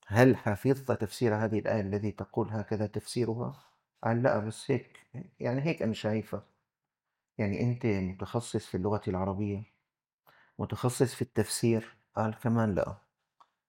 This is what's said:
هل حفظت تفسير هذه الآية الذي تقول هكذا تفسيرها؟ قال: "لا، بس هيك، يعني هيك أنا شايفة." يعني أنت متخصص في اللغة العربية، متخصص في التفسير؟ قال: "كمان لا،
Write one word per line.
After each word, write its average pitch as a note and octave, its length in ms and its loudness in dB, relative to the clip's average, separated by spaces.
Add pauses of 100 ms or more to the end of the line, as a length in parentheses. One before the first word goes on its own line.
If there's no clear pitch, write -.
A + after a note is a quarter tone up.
هل A#2+ 300 8
حفظت C3 540 0
تفسير A2 440 0
هذه G#2+ 240 0
الآية A2 220 0
الذي G2+ 300 -2
تقول G#2 380 -4
هكذا G#2+ 380 -2
تفسيرها؟ A#2+ 760 -4 (400)
قال: A#2 200 2
"لا، B2 160 4
بس A2 320 -6
هيك، - 280 -2 (400)
يعني B2 220 -2
هيك D#3+ 200 -2
أنا A2 120 0
شايفة." G#2+ 500 -4 (920)
يعني G2+ 240 0
أنت A#2+ 240 0
متخصص G2+ 800 -2
في - 120 -6
اللغة G2+ 300 0
العربية، G2 720 -4 (800)
متخصص A#2+ 540 0
في - 80 -10
التفسير؟ - 760 0 (180)
قال: G#2+ 240 -2
"كمان A2+ 360 2
لا، - 220 -2 (720)